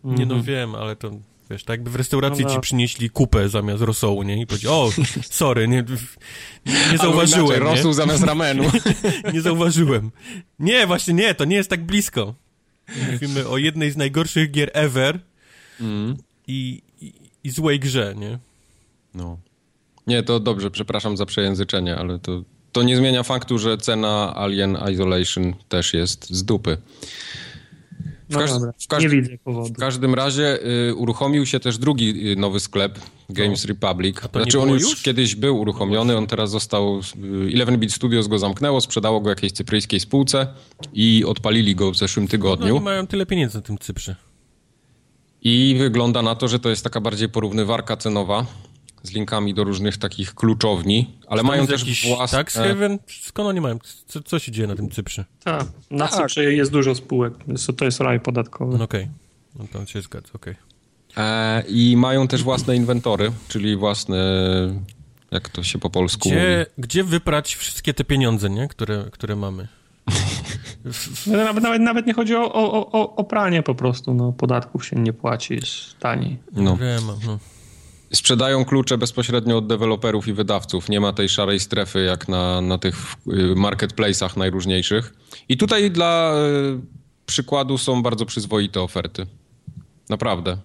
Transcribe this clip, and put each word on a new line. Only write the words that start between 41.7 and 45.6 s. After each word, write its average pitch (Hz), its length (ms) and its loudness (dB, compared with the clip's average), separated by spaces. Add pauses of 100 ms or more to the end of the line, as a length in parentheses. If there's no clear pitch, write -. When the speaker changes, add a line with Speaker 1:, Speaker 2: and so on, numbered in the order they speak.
Speaker 3:
go 95 160 2
w 87 60 -2
zeszłym 101 280 0
Speaker 1:
No, 98 60 -4
Speaker 3:
tygodniu. 98 440 2
Speaker 1:
oni 175 100 0
mają 190 220 -2
tyle 190 180 -2
pieniędzy 135 320 0
na 101 40 -8
tym 104 160 -8
Cyprze. - 380 -10 (1300)
Speaker 3:
I 127 380 4